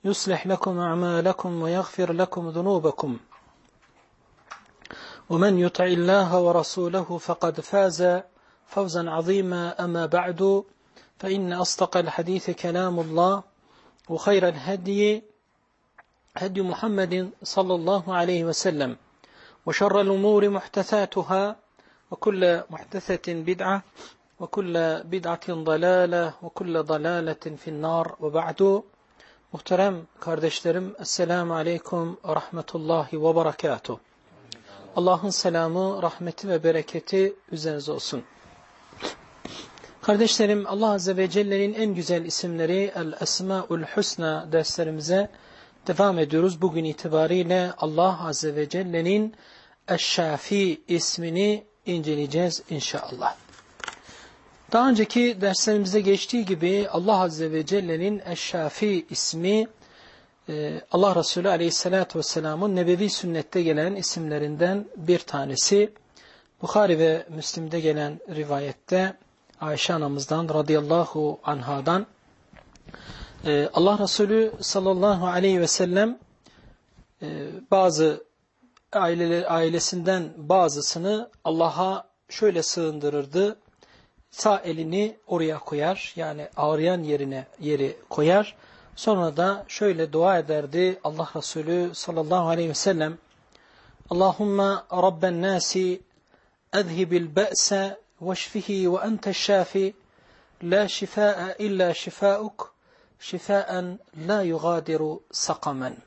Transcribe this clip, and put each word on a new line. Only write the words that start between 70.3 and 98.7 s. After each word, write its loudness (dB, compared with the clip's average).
radıyallahu 2
anhadan, -2
e, 2
Allah 4
Resulü 2
sallallahu 2
aleyhi 2
ve 2
sellem, 2
e, -8
bazı 4
aile-, 0
ailesinden 0
bazısını 0
Allah'a 0
şöyle 2
sığındırırdı. -2
sağ 2
elini -4
oraya -2
koyar, -4
yani -8
ağrıyan 2
yerine, -4
yeri -2
koyar. 4
Sonra 2
da 0
şöyle 0
dua 6
ederdi 0
Allah -4
Resulü -2
sallallahu 0
aleyhi 0
ve -4
sellem: 0
"Allahumma 2
rabben 2
nasi, 0
ezhibil 0
be'se 0
veşfihi -2